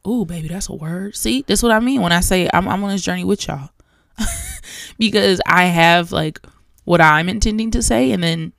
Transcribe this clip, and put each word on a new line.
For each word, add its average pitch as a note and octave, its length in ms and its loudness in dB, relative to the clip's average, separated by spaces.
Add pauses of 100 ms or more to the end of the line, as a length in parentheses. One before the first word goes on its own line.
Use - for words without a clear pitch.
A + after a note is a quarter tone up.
Ooh, A3 180 -2
baby, D#3+ 240 -10
that's F3+ 200 -8
a - 60 -10
word. F3+ 420 -8
See, B3 300 -2
that's G#3 160 0
what A#3 100 4
I A3 80 4
mean B3 220 0
when E3+ 100 2
I F3 80 2
say F3+ 320 2
I'm, F3 160 2
I'm G3 140 -2
on G3+ 80 -4
this G3 120 -2
journey F3+ 220 -4
with G3 220 -2
y'all. C#3+ 240 -8 (480)
<laughs> A3 80 -4 (720)
Because G3 480 2
I F3 180 4
have, E3+ 480 4
like, D#3 260 -4 (460)
what F3 160 2
I'm D#3 280 6
intending A3 440 -2
to A#3+ 100 0
say, A#3+ 300 2
and F#3 100 -2
then E3 360 -4